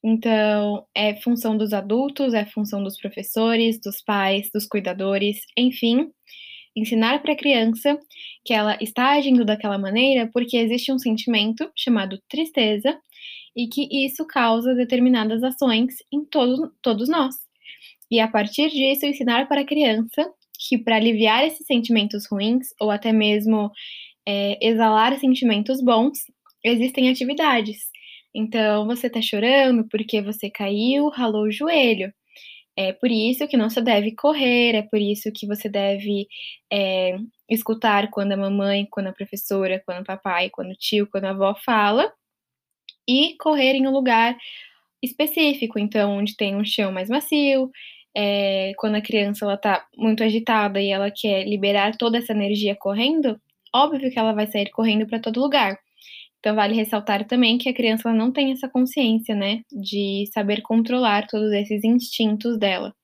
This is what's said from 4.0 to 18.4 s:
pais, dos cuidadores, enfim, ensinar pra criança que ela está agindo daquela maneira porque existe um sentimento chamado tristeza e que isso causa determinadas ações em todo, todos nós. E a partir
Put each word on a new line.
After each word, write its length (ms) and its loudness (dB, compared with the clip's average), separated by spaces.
pais, 520 0
dos 140 -4
cuidadores, 720 -2
enfim, 540 2
ensinar 480 0
pra 120 0
criança 640 2
que 80 0
ela 260 2
está 340 2
agindo 300 4
daquela 340 0
maneira 540 2
porque 260 0
existe 340 0
um 80 0
sentimento 760 -2
chamado 540 -2
tristeza 720 0
e 120 -4
que 200 -4
isso 220 -6
causa 480 2
determinadas 680 2
ações 520 0
em 100 -2
todo, 560 0
todos 300 0
nós. 240 0
E 100 2
a 80 4
partir 420 0